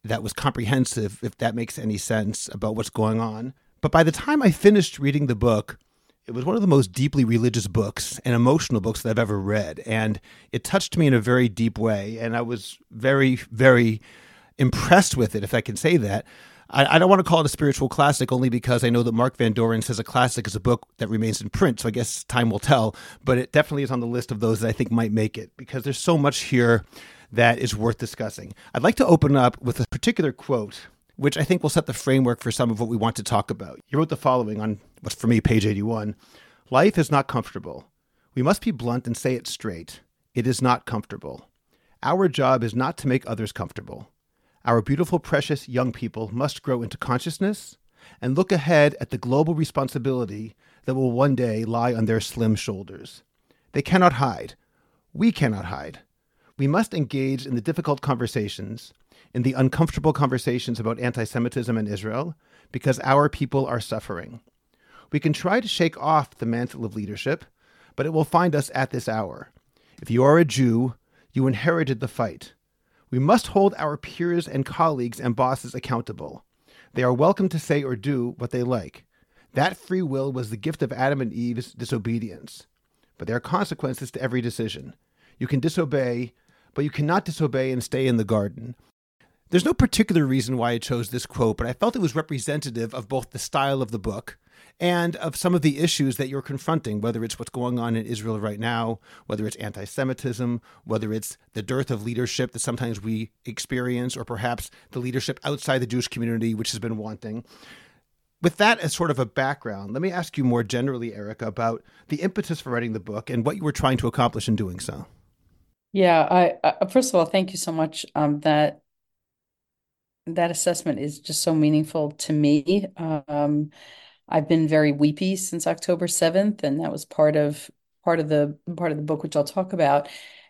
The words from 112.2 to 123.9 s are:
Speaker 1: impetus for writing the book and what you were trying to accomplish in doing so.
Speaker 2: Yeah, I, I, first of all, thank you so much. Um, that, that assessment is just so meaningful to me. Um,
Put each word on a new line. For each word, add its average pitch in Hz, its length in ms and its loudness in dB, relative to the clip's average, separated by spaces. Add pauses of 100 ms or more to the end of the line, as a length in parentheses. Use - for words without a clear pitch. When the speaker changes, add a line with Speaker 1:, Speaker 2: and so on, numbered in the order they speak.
Speaker 1:
impetus 185 380 -4
for 131 100 -12
writing 117 220 -2
the 110 80 -6
book 107 280 -10
and 120 160 -2
what 151 120 -2
you 180 80 -8
were 151 80 0
trying 131 240 2
to 120 100 -2
accomplish 117 400 0
in 110 80 2
doing 95 240 -4
so. - 280 -10 (880)
Speaker 2:
Yeah, 175 380 6
I, 180 320 6
I, - 240 2
first 262 260 2
of 190 40 0
all, 165 100 6
thank 185 240 0
you 190 60 -10
so - 160 -6
much. 160 420 -4
Um, 147 260 0
that, 151 420 2 (1400)
that 170 240 0
assessment 165 500 -2
is 147 180 -6
just - 240 -6
so 165 120 2
meaningful 151 580 2
to - 200 -6
me. 151 540 2 (100)
Um, 147 760 -2 (600)